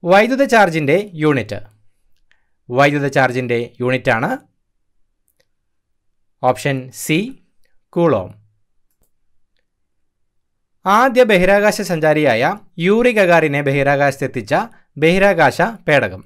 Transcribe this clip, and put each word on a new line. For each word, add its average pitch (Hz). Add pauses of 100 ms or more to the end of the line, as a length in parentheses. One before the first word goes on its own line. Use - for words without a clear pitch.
വൈദ്യുത 226
ചാർജിൻ്റെ 165 (200)
യൂണിറ്റ്. 139 (1080)
വൈദ്യുത 143 (100)
ചാർജിൻ്റെ 123 (220)
യൂണിറ്റാണ് 127 (2000)
ഓപ്ഷൻ 131 (260)
സി, 156 (760)
കൂളോം. 147 (2500)
ആദ്യ 240
ബഹിരാകാശ 202
സഞ്ചാരിയായ 151 (360)
യൂറി 220
ഗഗാറിനെ 165
ബഹിരാകാശത്തെത്തിച്ച 139 (440)
ബഹിരാകാശ 170 (260)
പേടകം. 107